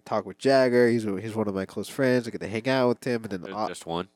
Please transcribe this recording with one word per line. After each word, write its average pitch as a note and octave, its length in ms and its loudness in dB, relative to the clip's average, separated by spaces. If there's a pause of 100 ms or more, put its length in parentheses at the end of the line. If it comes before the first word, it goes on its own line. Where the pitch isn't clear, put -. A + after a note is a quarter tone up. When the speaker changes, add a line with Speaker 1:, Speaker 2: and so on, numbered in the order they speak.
Speaker 1:
talk G#2 200 -2
with F#2+ 140 -12
Jagger. B2+ 500 6
He's, A2+ 140 2
he's G#2 320 -4
one G#2+ 120 0
of G2 80 -2
my F#2+ 100 -2
close G2+ 220 -10
friends. B2+ 400 0
I G#2+ 40 -8
get G2 100 -10
to - 60 -6
hang A2+ 200 -6
out C3 220 2
with A#2 140 -2
him. A#2+ 200 -4
And G#2 80 -12
then F#2 140 -8
Speaker 2:
Ju-, F#2+ 100 -10
Speaker 1:
o- G#2+ 120 -4
Speaker 2:
just - 200 -10
one? E2+ 280 -4